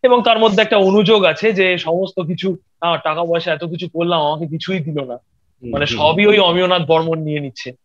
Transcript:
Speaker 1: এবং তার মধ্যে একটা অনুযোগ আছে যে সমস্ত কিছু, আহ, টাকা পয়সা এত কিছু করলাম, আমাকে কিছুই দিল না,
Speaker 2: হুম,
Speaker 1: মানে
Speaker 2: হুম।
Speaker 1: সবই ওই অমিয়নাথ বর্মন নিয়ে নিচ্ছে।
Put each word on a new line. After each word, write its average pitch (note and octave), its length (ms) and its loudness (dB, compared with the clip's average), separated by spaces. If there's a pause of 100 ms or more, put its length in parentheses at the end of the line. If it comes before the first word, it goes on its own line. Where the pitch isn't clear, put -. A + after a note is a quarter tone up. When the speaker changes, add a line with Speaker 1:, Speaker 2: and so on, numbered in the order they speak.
Speaker 1:
এবং B3 200 4
তার A3+ 160 2
মধ্যে A3 220 4
একটা G#3+ 160 2
অনুযোগ G3 480 4
আছে G3+ 280 0
যে F#3 240 0
সমস্ত F3+ 420 -4
কিছু, F3+ 380 -4 (240)
আহ, E3+ 220 0
টাকা D#3+ 220 -2
পয়সা E3+ 280 -2
এত D#3 100 -6
কিছু E3+ 260 -8
করলাম, E3+ 320 -2
আমাকে D3+ 260 -2
কিছুই E3 320 -6
দিল D3 240 -6
না, B2 120 -10
Speaker 2:
হুম, - 560 -18
Speaker 1:
মানে C#3+ 140 -2
Speaker 2:
হুম। A#2+ 120 -4
Speaker 1:
সবই E3 280 2
ওই G#3 140 6
অমিয়নাথ F3+ 420 2
বর্মন D#3+ 380 0
নিয়ে D3+ 200 -6
নিচ্ছে। C3 340 -12 (120)